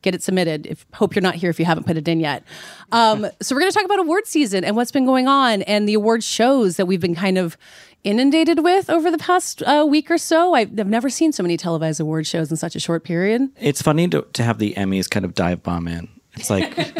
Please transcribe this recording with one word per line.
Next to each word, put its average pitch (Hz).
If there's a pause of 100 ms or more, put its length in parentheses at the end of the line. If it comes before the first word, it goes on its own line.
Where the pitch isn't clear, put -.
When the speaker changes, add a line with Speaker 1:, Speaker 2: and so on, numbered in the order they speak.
Speaker 1:
get 185
it 170
submitted. 170
If, - (100)
hope -
you're 202
not 185
here 180
if 165
you 165
haven't 165
put 165
it 156
in 165
yet. 147 (480)
Um, 220 (100)
<laughs> -
so -
we're 269
gonna 381
talk 415
about 381
award 359
season 202
and 208
what's 240
been 262
going 254
on 254
and 208
the 208
award 220
shows 233
that 190
we've 185
been 175
kind 185
of 170 (460)
inundated 294
with 359
over 330
the 320
past, -
uh, 294
week 294
or 339
so. 339
I've, 226
I've 196
never 233
seen 320
so 202
many 170
televised 160
award 156
shows 160
in 160
such 165
a 165
short 165
period. 208 (120)
Speaker 2:
It's -
funny 160
to, 160 (100)
to -
have 117
the 107
Emmys 95
kind 98
of 90
dive 87
bomb 85
in. 85 (260)
It's -
like, 104 (260)